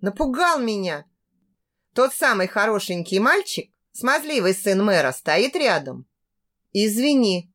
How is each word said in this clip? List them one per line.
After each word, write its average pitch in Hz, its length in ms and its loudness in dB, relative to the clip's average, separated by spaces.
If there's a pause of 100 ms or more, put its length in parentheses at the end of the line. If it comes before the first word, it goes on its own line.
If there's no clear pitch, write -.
Напугал 285 600 0
меня. 190 440 -4 (920)
Тот 254 200 2
самый 220 320 2
хорошенький 190 720 -2
мальчик, 311 520 0 (220)
смазливый 269 600 0
сын 196 300 0
мэра, 165 280 2
стоит 196 440 0
рядом. 147 500 -2 (640)
Извини. 214 840 2